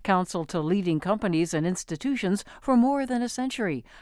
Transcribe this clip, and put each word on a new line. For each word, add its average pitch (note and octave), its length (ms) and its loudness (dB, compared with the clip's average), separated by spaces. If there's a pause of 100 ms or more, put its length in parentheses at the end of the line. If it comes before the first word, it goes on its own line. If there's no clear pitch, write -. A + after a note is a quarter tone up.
Counsel F3+ 400 0
to E3+ 160 -4
leading E3+ 400 2
companies F3 540 0
and D#3+ 120 0
institutions F#3+ 760 -2 (160)
for C4 160 2
more C4+ 300 4
than B3 160 -2
a A#3+ 80 -4
century. G#3+ 520 -4 (200)